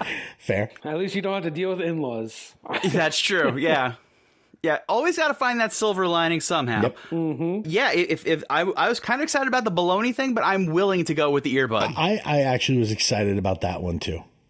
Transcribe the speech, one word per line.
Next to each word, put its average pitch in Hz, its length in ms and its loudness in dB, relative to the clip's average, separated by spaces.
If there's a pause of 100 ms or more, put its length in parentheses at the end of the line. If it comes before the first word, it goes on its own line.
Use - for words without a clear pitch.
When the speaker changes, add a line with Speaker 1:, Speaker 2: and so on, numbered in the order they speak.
(380)
Speaker 1:
Fair. 101 320 -2 (140)
Speaker 2:
At 151 140 -4
least 190 160 -2
you 190 80 -2
don't 196 120 -2
have 196 100 -4
to 170 60 -4
deal 180 200 -2
with 185 100 -4
in-laws. 131 760 -4 (160)
<laughs> - 220 -4
Speaker 3:
That's 160 260 2
true. 151 380 2
Yeah. 135 380 2 (680)
Yeah. 156 160 2 (100)
Always 302 280 2
gotta 311 180 2
find 247 260 0
that 220 120 0
silver 190 340 0
lining 165 340 2
somehow. 123 420 0
Speaker 1:
Yep. - 140 0 (140)
Speaker 2:
Mm-hmm. 165 600 -2
Speaker 3:
Yeah. 226 180 2
i-, 139 60 2 (140)
If, - 180 -2
if 160 240 0
I, 151 120 2
I 180 260 0
was 233 120 0
kinda 254 220 -2
excited 285 260 0
about 247 160 0
the 214 80 -2
baloney 185 420 2
thing, 269 200 -2
but 220 100 0
I'm 190 220 2
willing 180 400 2
to 160 80 0
go 147 160 2
with 143 140 2
the 131 120 0
earbud. 113 400 2
Speaker 1:
I, 190 280 0
I 147 180 2
actually 127 360 2
was 110 140 2
excited 104 460 0
about 95 240 -2
that 90 200 -4
one 87 160 -2
too. 80 240 -6 (280)